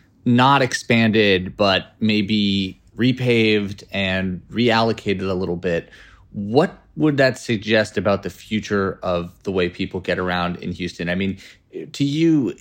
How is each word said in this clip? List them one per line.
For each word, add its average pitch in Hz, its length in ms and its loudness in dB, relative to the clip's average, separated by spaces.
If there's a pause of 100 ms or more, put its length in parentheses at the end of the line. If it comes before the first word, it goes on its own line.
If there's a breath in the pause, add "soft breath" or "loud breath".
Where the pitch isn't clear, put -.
(260 soft breath)
not 131 380 6
expanded, 107 920 2
but 95 440 0
maybe 104 840 0 (160)
repaved 113 920 2
and 95 580 -2
reallocated 113 800 0
a 92 60 -2
little 90 200 -4
bit, 87 340 -4 (420 loud breath)
what 107 460 0 (180)
would 151 220 0
that 151 200 2
suggest 107 600 -2
about 98 260 -2
the 92 60 -8
future 101 760 -4
of 87 280 -4 (120)
the 101 80 -6
way 90 180 0
people 95 300 -8
get 90 180 -4
around 87 400 -2
in 92 140 -8
Houston? 87 380 -8
I 90 60 -2
mean, 95 220 -4 (560 loud breath)
to 139 100 -2
you, 147 580 2